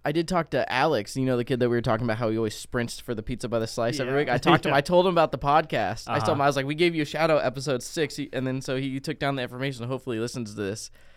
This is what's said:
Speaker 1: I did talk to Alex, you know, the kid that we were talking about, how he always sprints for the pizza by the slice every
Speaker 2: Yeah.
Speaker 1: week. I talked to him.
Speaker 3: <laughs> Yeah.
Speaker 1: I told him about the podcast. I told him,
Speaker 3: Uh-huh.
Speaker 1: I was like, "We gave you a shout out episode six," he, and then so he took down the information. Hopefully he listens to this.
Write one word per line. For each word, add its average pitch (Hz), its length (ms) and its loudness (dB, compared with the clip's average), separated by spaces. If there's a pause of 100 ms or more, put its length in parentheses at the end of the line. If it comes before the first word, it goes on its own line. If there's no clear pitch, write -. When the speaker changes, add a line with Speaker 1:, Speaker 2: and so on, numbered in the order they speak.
Speaker 1:
I 147 40 0
did 165 160 0
talk 175 240 0
to 131 200 0
Alex, 131 460 2
you 131 80 0
know, 131 100 2
the 120 80 0
kid 123 180 0
that 123 60 4
we 120 80 2
were 120 60 2
talking 117 240 0
about, 110 140 0
how 117 100 0
he 110 80 0
always 110 160 0
sprints - 460 -6
for 123 160 -6
the 107 80 -8
pizza 120 260 -6
by 117 80 0
the 113 80 0
slice 120 340 -2
every 127 140 -2
Speaker 2:
Yeah. 139 60 2
Speaker 1:
week. 143 100 0
I 120 80 2
talked 156 260 6
to - 60 0
him. 143 40 2
Speaker 3:
<laughs> - 20 2
Yeah. - 20 6
Speaker 1:
I 143 40 6
told 180 260 4
him 190 80 2
about 160 160 4
the 135 80 -6
podcast. 143 680 0
I 120 120 0
told 113 100 2
him, 147 120 2
Speaker 3:
Uh-huh. - 20 4
Speaker 1:
I - 40 4
was 139 80 4
like, 135 120 -2
"We 147 80 -4
gave 170 180 4
you 156 80 -2
a 143 40 0
shout 156 260 0
out 151 120 4
episode 131 380 -2
six," - 360 -4
he, 143 140 -6
and 131 140 -4
then 131 160 -2
so 131 160 -4
he 135 220 -4
took 135 180 -6
down 139 180 -2
the 131 60 -4
information. 123 460 -6
Hopefully 127 300 -4
he 110 40 -2
listens 117 320 -6
to 107 80 -6
this. 104 300 -4 (260)